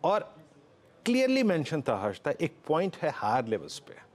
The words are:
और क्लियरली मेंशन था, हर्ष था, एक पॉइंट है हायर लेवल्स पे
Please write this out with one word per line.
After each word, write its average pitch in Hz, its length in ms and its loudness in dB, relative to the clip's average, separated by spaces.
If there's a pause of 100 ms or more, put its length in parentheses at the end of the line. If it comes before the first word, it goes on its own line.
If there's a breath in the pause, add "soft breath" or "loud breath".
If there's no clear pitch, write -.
और 196 160 2 (840)
क्लियरली 262 380 4
मेंशन 160 380 2
था, 120 200 0
हर्ष 101 260 -2
था, 143 140 0
एक 165 120 -2 (140)
पॉइंट 170 280 0
है 156 200 -2
हायर 117 300 0
लेवल्स 95 340 -6
पे - 160 -20 (200)